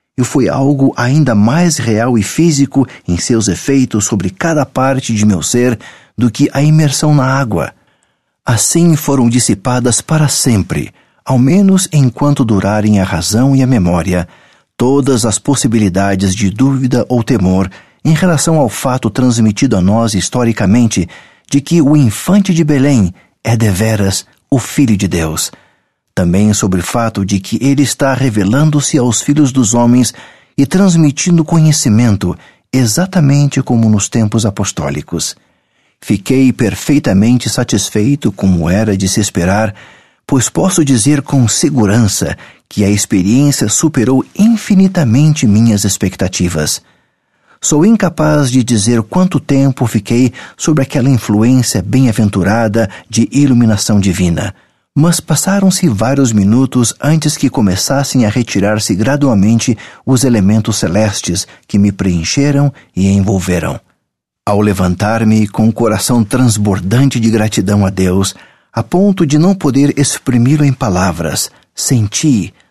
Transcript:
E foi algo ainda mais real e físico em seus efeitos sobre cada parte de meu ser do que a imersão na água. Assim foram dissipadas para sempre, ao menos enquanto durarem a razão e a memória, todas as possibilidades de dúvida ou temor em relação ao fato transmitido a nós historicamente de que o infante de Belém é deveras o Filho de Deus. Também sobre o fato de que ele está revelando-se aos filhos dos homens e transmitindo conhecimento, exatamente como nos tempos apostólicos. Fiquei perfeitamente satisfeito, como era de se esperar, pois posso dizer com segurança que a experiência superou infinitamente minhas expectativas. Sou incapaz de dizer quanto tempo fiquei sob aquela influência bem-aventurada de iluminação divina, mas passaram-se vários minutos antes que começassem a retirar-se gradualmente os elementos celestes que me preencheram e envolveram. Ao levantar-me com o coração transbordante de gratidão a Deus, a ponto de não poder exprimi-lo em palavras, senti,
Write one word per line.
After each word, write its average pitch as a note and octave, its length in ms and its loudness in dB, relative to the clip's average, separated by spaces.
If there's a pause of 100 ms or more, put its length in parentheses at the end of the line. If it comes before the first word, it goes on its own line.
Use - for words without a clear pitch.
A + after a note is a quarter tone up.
(180)
E B2 80 0
foi B2 240 0
algo C3+ 480 0
ainda C3 360 0
mais C#3+ 440 2
real A2+ 400 0
e G2+ 60 0
físico C#3 640 0 (220)
em F2 100 -2
seus A2+ 300 -2
efeitos A#2 560 -2
sobre B2 260 -2
cada D#3+ 360 -2
parte C3 480 -4
de G#2+ 120 0
meu F#2+ 160 2
ser A#2+ 380 0 (380)
do A#2 120 2
que G3+ 220 0
a C#3+ 100 -2
imersão D3+ 540 2
na C#3 80 2
água. B2+ 500 -2 (760)
Assim E3 480 2
foram C#3 320 0
dissipadas B2 720 0
para D#3 260 0
sempre, F#2 640 -2 (320)
ao C3 140 0
menos F#3 520 2
enquanto C#3+ 540 0
durarem G#2 540 0
a F#2 40 0
razão G#2 520 0
e C3+ 80 2
a - 20 0
memória, F2 640 0 (500)
todas C3 480 0
as G#2+ 140 -2
possibilidades G2 960 -2
de G2 160 -2
dúvida B2+ 580 -2
ou A#2+ 140 0
temor F#2+ 480 0 (320)
em D#3 100 2
relação D#3+ 460 0
ao B2+ 100 0
fato B2 400 -4
transmitido A2+ 680 0
a F#2 60 0
nós A2 320 0
historicamente A2+ 960 0 (400)
de C#3+ 100 2
que E3+ 220 0
o D3 160 4
infante F3+ 560 0
de E3 100 2
Belém C3+ 520 2 (280)
é A#2 140 0
deveras G#2 720 -2 (200)
o C3 120 0
Filho - 360 0
de G2 120 -2
Deus. E2 440 -4 (640)
Também F#2+ 400 2
sobre F#2+ 280 -2
o - 20 -4
fato A2+ 420 -4
de G2 140 -2
que A2+ 200 -8
ele C#3 220 0
está C3+ 320 -2
revelando-se C3 800 0
aos B2 280 0
filhos D3 280 2
dos B2 220 0
homens A#2+ 400 2 (420)
e C#3 120 0
transmitindo E3+ 760 2
conhecimento, D3 920 0 (340)
exatamente C#3+ 920 0
como A#2 260 0
nos G#2 180 0
tempos A2 380 -2
apostólicos. G#2 920 -6 (640)
Fiquei B2+ 520 0
perfeitamente A#2 960 0
satisfeito, A#2 800 -2
como F2 380 0
era G#2 260 0
de F#2+ 120 -2
se F#2+ 120 -2
esperar, G2+ 540 -2 (540)
pois B2+ 220 0
posso E3+ 360 0
dizer C3+ 380 0
com C3 240 0
segurança G#2+ 880 0 (320)
que G#2+ 140 -2
a G2 60 2
experiência G#2+ 800 0
superou C3 540 0 (140)
infinitamente F#3 1120 2
minhas G#2+ 360 2
expectativas. F2+ 960 -4 (800)
Sou D#3 260 2
incapaz D3+ 640 0
de B2+ 120 2
dizer A#2 400 0
quanto F3+ 360 0
tempo C3+ 480 0
fiquei A#2 440 0 (240)
sob D#3 240 0
aquela C3+ 300 0
influência A#2 720 2
bem-aventurada A2 1080 0 (220)
de A2+ 220 0
iluminação A#2 680 2
divina, F2+ 540 -2 (400)
mas E3+ 260 2
passaram-se F#3+ 680 0
vários B2 440 0
minutos A#2 720 2
antes D3+ 340 0
que - 140 -2
começassem B2+ 760 0
a G#2 40 2
retirar-se G#2+ 640 -2
gradualmente A2+ 800 0 (300)
os B2+ 180 0
elementos A2 520 0
celestes G2 720 -4 (200)
que G#2 120 -2
me G2+ 120 2
preencheram C3+ 800 0 (240)
e F#2+ 120 0
envolveram. F#3+ 720 -2 (640)
Ao G#2 160 0
levantar-me G#2+ 840 0
com A2 200 0
o A2 60 0
coração A2+ 500 0
transbordante G#2+ 960 0
de A2+ 120 0
gratidão G#2 520 0
a F#2+ 60 0
Deus, F#2+ 460 -2 (360)
a A#2 120 -4
ponto F#3+ 420 0
de D3 140 2
não F#3 160 2
poder C#3+ 420 0
exprimi-lo C3+ 680 0
em C3+ 80 2
palavras, F2+ 760 -4 (240)
senti, A2+ 800 -2 (180)